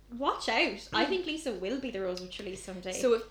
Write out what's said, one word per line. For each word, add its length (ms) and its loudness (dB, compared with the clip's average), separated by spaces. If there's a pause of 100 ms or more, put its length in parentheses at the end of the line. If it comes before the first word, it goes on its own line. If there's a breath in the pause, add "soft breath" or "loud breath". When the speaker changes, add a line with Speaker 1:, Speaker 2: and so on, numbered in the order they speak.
(180)
Speaker 1:
watch 300 0
out. 440 2
I 120 4
Speaker 2:
Mm. 40 2
Speaker 1:
think 180 0
Lisa 260 -2
will 280 -2
be 100 -4
the 100 -4
Rose 220 -2
of 80 -10
Tralee 260 -8
someday. 360 -8
Speaker 2:
So 220 6
if 160 4